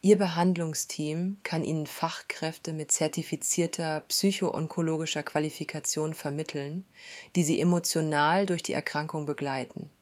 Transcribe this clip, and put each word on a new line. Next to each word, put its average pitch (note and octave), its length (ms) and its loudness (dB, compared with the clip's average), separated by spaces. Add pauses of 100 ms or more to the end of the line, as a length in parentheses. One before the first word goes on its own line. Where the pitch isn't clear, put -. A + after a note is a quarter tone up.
Ihr G3+ 160 8
Behandlungsteam E3+ 1300 0
kann E3 220 -2
Ihnen D3+ 220 0
Fachkräfte - 840 -6
mit D#3 200 -4
zertifizierter D#3+ 1160 0
psycho-onkologischer D#3+ 1160 0
Qualifikation D#3 920 -2
vermitteln, D3+ 720 -6 (500)
die F3+ 80 4
Sie D3+ 180 2
emotional E3 840 4
durch F3 160 -2
die - 100 -4
Erkrankung D3+ 540 -2
begleiten. C#3 640 -4 (120)